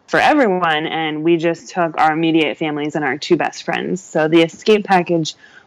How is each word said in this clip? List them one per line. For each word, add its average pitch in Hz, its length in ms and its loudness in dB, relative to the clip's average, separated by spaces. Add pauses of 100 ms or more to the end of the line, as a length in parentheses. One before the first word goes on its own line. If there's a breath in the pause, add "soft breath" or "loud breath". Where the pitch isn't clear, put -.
for - 140 0
everyone, 180 680 2
and 156 380 -6
we 170 140 2
just 165 320 -4
took 170 280 -4
our 156 140 2
immediate 160 460 0
families 151 360 -4
and 151 120 -2
our 135 100 -2
two 160 200 0
best - 260 -4
friends. 165 420 -6
So 156 240 -2
the 165 140 6
Escape 208 420 0
package 170 500 0 (320 soft breath)